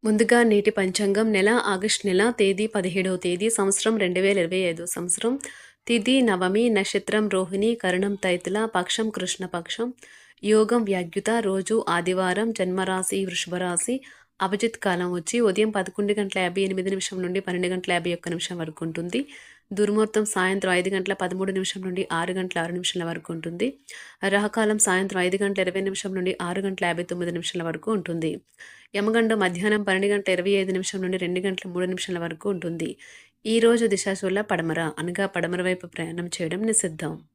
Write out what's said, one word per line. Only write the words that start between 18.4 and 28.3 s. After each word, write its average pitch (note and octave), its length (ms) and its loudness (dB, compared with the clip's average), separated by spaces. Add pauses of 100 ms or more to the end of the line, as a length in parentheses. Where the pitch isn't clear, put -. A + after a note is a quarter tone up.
వరకు D#3+ 260 -6
ఉంటుంది. E3+ 360 -4 (500)
దుర్ముహూర్తం G#3 600 2
సాయంత్రం F#3+ 460 2
ఐదు F#3 140 0
గంటల F#3+ 280 -2
పదమూడు F#3 360 -2
నిమిషం F#3+ 280 -4
నుండి F#3 180 -4 (100)
ఆరు E3+ 260 -2
గంటల F#3 220 -4
ఆరు E3 160 -4
నిమిషాల F3+ 320 -4
వరకు E3+ 240 -8
ఉంటుంది. E3+ 340 -4 (640)
రాహుకాలం G#3+ 540 2
సాయంత్రం F#3 400 0
ఐదు F#3 160 0
గంటల G3+ 240 0
ఇరవై F#3 220 -2
నిమిషం F#3+ 260 -6
నుండి F#3 180 -2 (140)
ఆరు F3+ 200 -2
గంటల F#3+ 240 -2
యాభై E3+ 200 -2
తొమ్మిది F3 260 -4
నిమిషాల F3 320 -6
వరకు E3 280 -6
ఉంటుంది. E3 360 -2 (640)